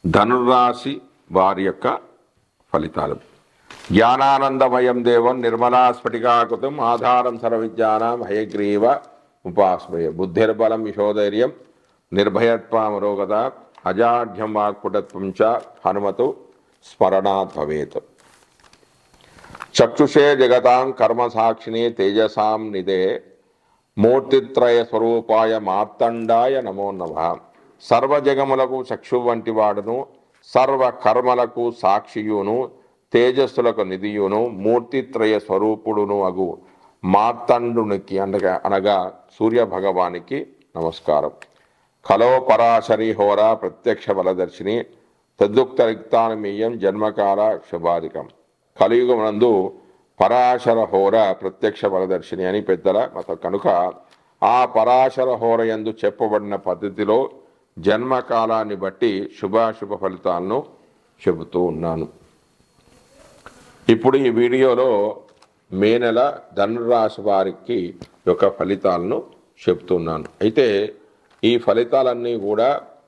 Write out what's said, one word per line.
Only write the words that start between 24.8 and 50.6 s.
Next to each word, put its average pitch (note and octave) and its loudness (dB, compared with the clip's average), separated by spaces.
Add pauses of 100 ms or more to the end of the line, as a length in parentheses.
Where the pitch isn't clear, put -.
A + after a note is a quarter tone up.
స్వరూపాయ A2+ 0
మార్తండాయ A#2 -2
నమో G2+ -8
నమః. E2+ -6 (460)
సర్వజగములకు C3 0
చక్షు B2 -6
వంటి A#2 -2
వాడును, G#2+ -2 (380)
సర్వ C3 2
కర్మలకు A#2+ 0
సాక్షియును, G#2+ -2 (420)
తేజస్సులకు B2 2
నిధియును, G2+ -2
మూర్తిత్రయ A2+ 0
స్వరూపుడును G#2 -2
అగు F#2 -4 (460)
మార్తండునికి G#2+ 0
అనగా, F#2+ -2
అనగా G2 0 (260)
సూర్య A2+ 2
భగవానికి F2+ -4 (300)
నమస్కారం. D#2 -2 (800)
కలో B2 4
పరాశరి A2+ 2
హోరా G2+ 2
ప్రత్యక్ష G#2 -4
బలదర్శిని F#2 -2 (560)
తదుక్త B2+ 2
రిక్తానమీయం A2 -2
జన్మకాల G2+ 0 (140)
శుభాధికం. E2 -4 (520)
కలియుగమునందు A2 2 (480)
పరాశర B2 2